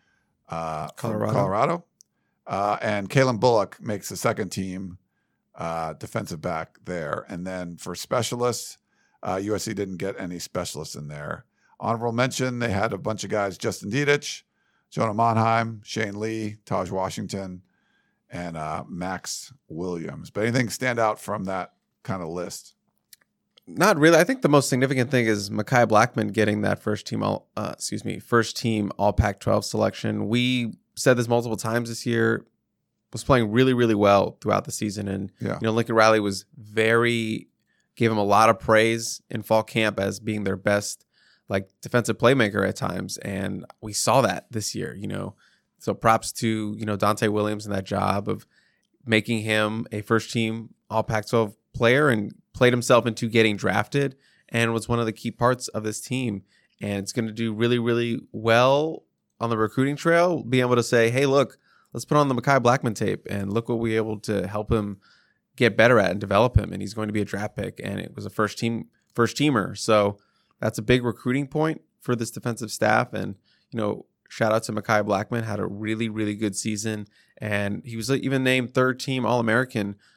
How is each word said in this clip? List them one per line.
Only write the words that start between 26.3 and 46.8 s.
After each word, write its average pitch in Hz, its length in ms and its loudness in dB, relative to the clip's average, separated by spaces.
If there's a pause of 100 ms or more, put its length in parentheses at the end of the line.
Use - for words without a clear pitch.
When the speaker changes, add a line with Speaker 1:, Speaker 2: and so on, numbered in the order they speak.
Speaker 2:
getting 107 280 2
that 101 200 0
first 107 260 -4
team 107 160 -4
all, 101 320 -2
uh, 101 180 -6
excuse - 300 -8
me, 104 160 -6
first - 380 0
team 107 400 0
all 101 160 2
Pac-twelve 104 500 0
selection. 107 640 -2
We 123 460 0 (220)
said 131 200 4
this 120 140 -2
multiple 120 280 0
times 117 320 -2
this 117 160 -10
year, 113 400 0 (680)
was 113 100 -10
playing 120 280 4
really, 127 220 6
really 120 220 4
well 101 460 6
throughout 101 240 0
the - 60 -12
season. 101 360 -6
And, 98 320 -6
Speaker 1:
Yeah. - 220 -4
Speaker 2:
you 110 60 0
know, 110 40 2
Lincoln 113 240 0
Riley 110 240 8
was 101 260 -4 (120)
very, 113 880 0 (480)
gave 117 160 2
him 110 60 0
a 104 60 2
lot 104 260 6
of 110 100 4
praise 113 680 2
in 110 140 -6
fall 110 200 2
camp 107 360 0
as 98 200 -2
being 107 240 -4
their 98 140 -2
best, 104 480 -2 (420)
like, 98 220 -2 (120)
defensive 117 360 0
playmaker 107 500 4
at 101 80 -2
times. - 440 -6
And 98 460 -6 (160)
we 107 120 -12
saw 117 280 2
that 95 300 0
this 110 240 -6
year, 98 200 -8
you 101 120 -10
know. 98 280 -8 (480)
So 107 100 -2
props 113 400 2
to, 110 440 -2
you 110 80 -6